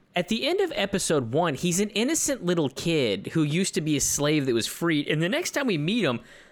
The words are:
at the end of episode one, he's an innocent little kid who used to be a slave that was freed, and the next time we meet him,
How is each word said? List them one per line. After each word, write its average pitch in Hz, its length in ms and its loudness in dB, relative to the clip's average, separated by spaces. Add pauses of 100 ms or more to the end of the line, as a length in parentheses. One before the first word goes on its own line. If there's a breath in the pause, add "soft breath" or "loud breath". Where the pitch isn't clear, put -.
(160)
at 180 100 0
the 233 220 -2
end 381 120 0
of 359 140 0
episode 165 580 0
one, 160 220 2
he's 175 240 -2
an 202 120 0
innocent 262 540 -2
little 170 240 2
kid 120 640 0
who 160 100 4
used 165 300 0
to 175 60 0
be 151 160 0
a 131 40 2
slave 147 460 2
that 127 80 2
was 110 120 0
freed, 160 420 0
and 151 140 0
the 175 60 0
next 302 240 -2
time 285 160 0
we 175 100 0
meet 190 260 0
him, 120 140 2 (340 loud breath)